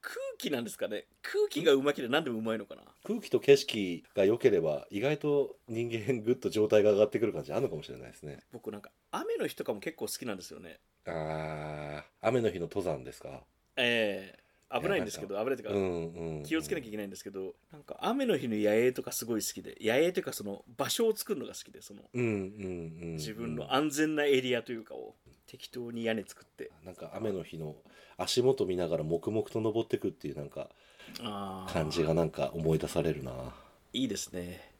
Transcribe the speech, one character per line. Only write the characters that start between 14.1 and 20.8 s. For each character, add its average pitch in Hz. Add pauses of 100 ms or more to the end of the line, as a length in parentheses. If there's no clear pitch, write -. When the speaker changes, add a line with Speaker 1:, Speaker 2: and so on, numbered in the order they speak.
Speaker 1:
え。 - (380)
危 170
な 196
い 147
ん -
で 107
す -
け 101
ど、 98
Speaker 2:
い 98
や、 110
な 131
ん 127
か、 -
Speaker 1:
危 -
な -
い 101
と -
い 98
う -
か、 92
Speaker 2:
う -
ん 82
う 85 (120)
ん -
う -
ん。 -
Speaker 1:
気 156
を 160
つ 156
け 190
な 160
き 127
ゃ 113
い -
け 107
な 107
い 101
ん 98
で 95
す -
け 104
ど、 95 (180)
な 151
ん 147
か -
雨 240
の 180
日 127
の 110
野 104
営 120
と 127
か -
す -
ご 113
い 101
好 -
き -
で、 -
野 110
営 170
と 180
い -
う -
か 131
そ -
の 101 (120)
場 135